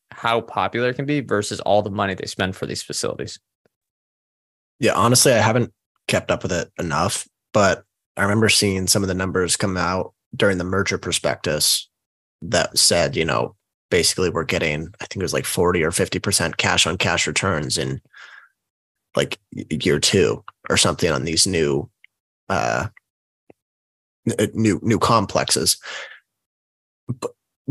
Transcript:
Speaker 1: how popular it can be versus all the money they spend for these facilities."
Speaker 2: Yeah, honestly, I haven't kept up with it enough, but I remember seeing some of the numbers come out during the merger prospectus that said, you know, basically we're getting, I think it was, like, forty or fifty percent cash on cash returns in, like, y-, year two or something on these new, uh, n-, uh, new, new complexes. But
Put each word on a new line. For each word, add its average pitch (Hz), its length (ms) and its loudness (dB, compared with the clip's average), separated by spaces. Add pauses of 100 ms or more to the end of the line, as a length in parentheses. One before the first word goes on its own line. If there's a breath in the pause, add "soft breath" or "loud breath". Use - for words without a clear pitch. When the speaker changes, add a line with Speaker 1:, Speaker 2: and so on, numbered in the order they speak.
(120)
Speaker 1:
how 117 280 0
popular 113 500 -2
it 131 40 -4
can 139 120 -6
be 147 140 -2
versus 104 400 -2
all 101 220 4
the 101 80 -4
money 98 240 -2
they - 120 -8
spend 92 280 -4
for - 120 -8
these - 160 -6
facilities." - 580 -8 (1400)
Speaker 2:
Yeah, 113 160 2
honestly, 123 380 6
I 113 60 6
haven't 113 340 2 (360)
kept - 220 0
up 87 120 -2
with 85 100 -4
it 85 260 -2
enough, 85 480 -2 (280)
but 98 300 4 (320)
I 92 60 -2
remember 104 280 2
seeing 95 360 2
some 101 160 2
of 95 60 -2
the 92 60 -2
numbers 92 420 0
come 95 200 -2
out 90 360 -2 (240)
during 98 220 2
the 90 60 -2
merger 95 340 -2
prospectus - 920 -2 (540)
that - 340 0
said, 78 400 2
you 80 80 0
know, 62 320 -2 (340)
basically 90 380 2
we're 82 160 -2
getting, 82 440 -2 (120)
I - 40 -12
think - 120 -12
it 95 60 -4
was, 78 100 -4
like, 67 140 -2
forty 87 360 0
or 80 100 0
fifty 92 260 -2
percent 85 380 -2
cash 87 300 2
on 80 120 -2
cash 85 280 0
returns 76 520 -2
in, 67 240 -4 (1120 loud breath)
like, - 220 -2 (160)
y-, - 160 -8
year 73 280 2
two 71 460 2 (240)
or 90 80 0
something 85 340 2
on 69 140 0
these 82 220 0
new, 78 420 0 (600)
uh, 60 380 0 (1400)
n-, 113 120 0
uh, 104 140 2
new, 104 300 2
new 101 160 2
complexes. - 800 0 (1300 loud breath)
But - 220 -6 (400)